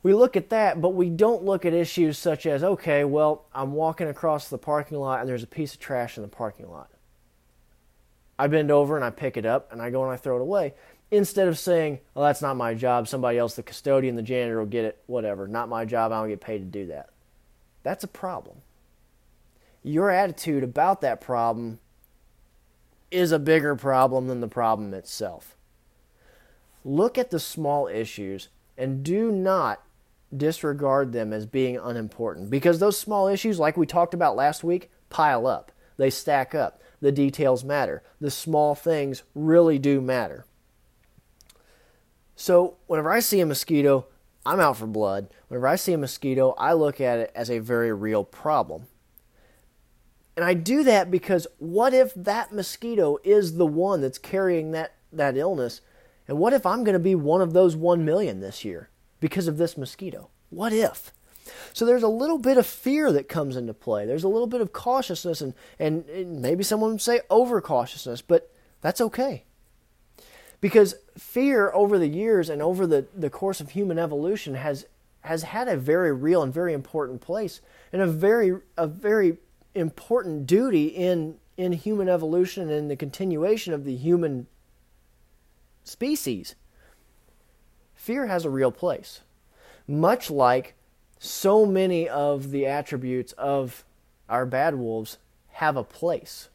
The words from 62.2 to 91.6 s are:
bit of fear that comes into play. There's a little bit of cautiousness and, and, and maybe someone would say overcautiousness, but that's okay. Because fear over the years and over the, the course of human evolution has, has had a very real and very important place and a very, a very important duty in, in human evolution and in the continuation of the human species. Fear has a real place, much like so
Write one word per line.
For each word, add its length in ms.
bit 180
of 100
fear 460
that 160
comes 260
into 200
play. 320
There's 180
a 40
little 200
bit 120
of 120
cautiousness 680
and, 140
and, 300
and 340
maybe 220
someone 260
would 100
say 200
overcautiousness, 960
but 240
that's 200
okay. 440
Because 360
fear 560
over 260
the 100
years 400
and 120
over 260
the, 280
the 160
course 300
of 100
human 280
evolution 560
has, 320
has 240
had 240
a 80
very 360
real 300
and 100
very 200
important 480
place 400
and 100
a 40
very, 540
a 100
very 500
important 720
duty 400
in, 500
in 160
human 360
evolution 540
and 100
in 160
the 80
continuation 800
of 100
the 120
human 500
species. 720
Fear 320
has 180
a 60
real 200
place, 500
much 440
like 440
so 480